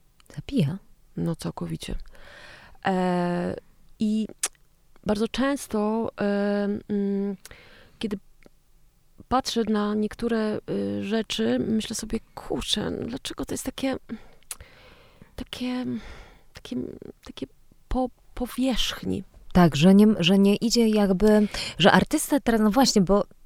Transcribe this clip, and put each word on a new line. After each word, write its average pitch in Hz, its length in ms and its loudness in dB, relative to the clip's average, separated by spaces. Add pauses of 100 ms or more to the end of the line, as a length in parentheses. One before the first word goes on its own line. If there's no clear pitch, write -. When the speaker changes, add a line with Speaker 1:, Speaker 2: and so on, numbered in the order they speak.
(360)
Speaker 1:
Zabija? 185 420 -2 (400)
Speaker 2:
No, 170 180 -4
całkowicie. - 600 -8 (920)
E, 180 680 -2 (440)
i 220 280 -2 (760)
bardzo 208 220 0
często, 226 840 -2 (100)
e, - 20 0 (680)
mm, 202 460 -2 (640)
kiedy 208 180 -6 (1080)
patrzę 240 420 0
na 208 260 0
niektóre, 214 640 -2 (100)
y, 202 340 -4
rzeczy, 226 560 -2
myślę 220 360 -2
sobie: 220 240 -6 (160)
„Kurczę, - 560 -4
no - 160 -6
dlaczego - 380 -8
to - 80 -8
jest - 100 -8
takie, 262 320 -4 (1400)
takie, 254 500 -8 (680)
takie, - 220 -14 (500)
takie - 200 -14 (420)
po 254 220 -2 (240)
powierzchni?” 226 920 -2 (300)
Speaker 1:
Tak, 170 220 6
że 180 200 6
nie, 208 120 8 (120)
że 185 200 4
nie 202 160 4
idzie 233 340 2
jakby, 208 580 4 (300)
że 170 140 8
artysta 285 480 2
teraz, 226 220 2
no 214 100 4
właśnie, 220 300 4
bo, 190 220 4 (220)